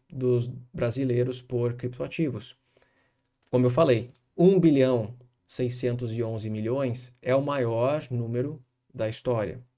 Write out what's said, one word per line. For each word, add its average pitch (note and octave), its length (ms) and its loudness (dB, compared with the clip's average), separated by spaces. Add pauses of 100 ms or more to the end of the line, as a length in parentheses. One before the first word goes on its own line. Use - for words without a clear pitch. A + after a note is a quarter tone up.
(120)
dos B2 380 0 (240)
brasileiros B2 680 0
por A#2+ 340 -2
criptoativos. B2+ 840 -6 (920)
Como B2+ 140 4
eu B2 60 4
falei, B2+ 400 2 (260)
um F#3 220 6
bilhão C3 560 4 (320)
seiscentos B2 680 -4
e A2+ 120 -4
onze A2 260 -6
milhões A#2+ 720 -4
é C3 140 2
o C#3 60 2
maior C3+ 680 0
número B2 500 -4 (320)
da A2 160 -4
história. A2 520 -4 (180)